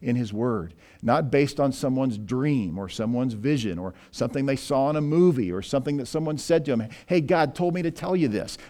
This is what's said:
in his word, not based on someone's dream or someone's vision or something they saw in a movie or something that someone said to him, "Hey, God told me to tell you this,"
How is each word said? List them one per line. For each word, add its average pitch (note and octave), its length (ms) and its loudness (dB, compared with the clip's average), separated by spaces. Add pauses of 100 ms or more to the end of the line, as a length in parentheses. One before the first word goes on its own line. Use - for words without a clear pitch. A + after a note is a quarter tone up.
in A#2+ 140 0
his A#2+ 180 -2
word, G#2+ 420 -2 (280)
not C3 300 2
based C#3+ 260 2
on C#3 140 2
someone's C3 460 0
dream A#2+ 600 -2
or G2 100 -6
someone's A#2+ 460 -2
vision A2 460 -2
or F#2 140 -8 (180)
something C3+ 340 -2
they C#3 80 2
saw C3+ 360 0
in D3+ 40 0
a D3+ 60 0
movie D3 500 4
or F2+ 100 -4
something C#3 360 -2
that C3 100 -4
someone D#3 320 -2
said D#3+ 280 2
to D3 60 0
him, A2+ 120 0 (220)
"Hey, F3 140 2
God D3 360 2
told F3 180 0
me F3+ 80 -2
to E3+ 80 -2
tell F3 240 -4
you E3 140 4
this," G#2 300 -4 (120)